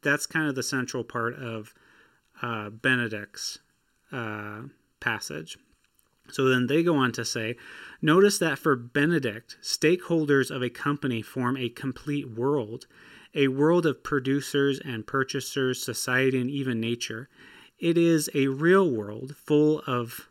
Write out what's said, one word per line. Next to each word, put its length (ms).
that's 240
kind 220
of 60
the 80
central 400
part 340
of, 360
uh, 260
Benedict's, 880
uh, 520
passage. 560
So 180
then 200
they 160
go 120
on 160
to 120
say, 320
"Notice 380
that 200
for 180
Benedict, 840
stakeholders 920
of 120
a 80
company 520
form 340
a 120
complete 600
world, 560
a 140
world 380
of 160
producers 840
and 220
purchasers, 760
society, 580
and 100
even 300
nature. 480
It 180
is 380
a 140
real 420
world 460
full 440
of 500